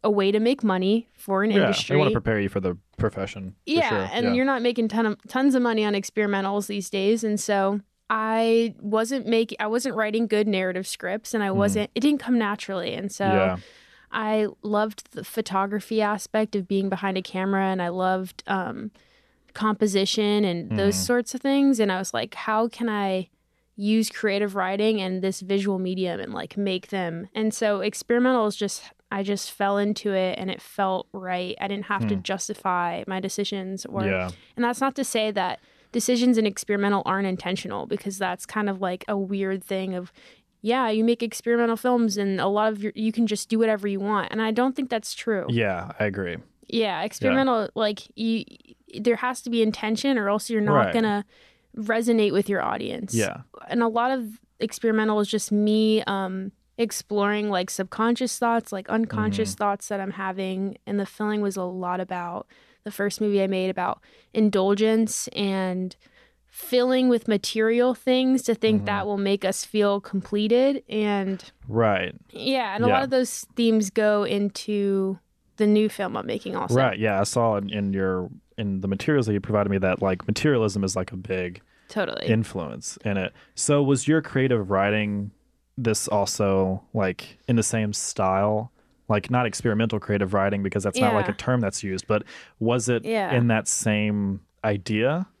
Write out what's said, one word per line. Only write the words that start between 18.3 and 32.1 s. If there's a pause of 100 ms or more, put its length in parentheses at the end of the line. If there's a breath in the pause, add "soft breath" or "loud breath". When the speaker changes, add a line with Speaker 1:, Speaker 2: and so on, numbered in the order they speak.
Speaker 1:
um, (600 soft breath)
composition
and
those
Speaker 2:
Mm-hmm.
Speaker 1:
sorts
of
things.
And
I
was
like,
"How
can
I (460)
use
creative
writing
and
this
visual
medium
and,
like,
make
them?"
And
so
experimental
is
just, (300)
I
just
fell
into
it
and
it
felt
right.
I
didn't
have
to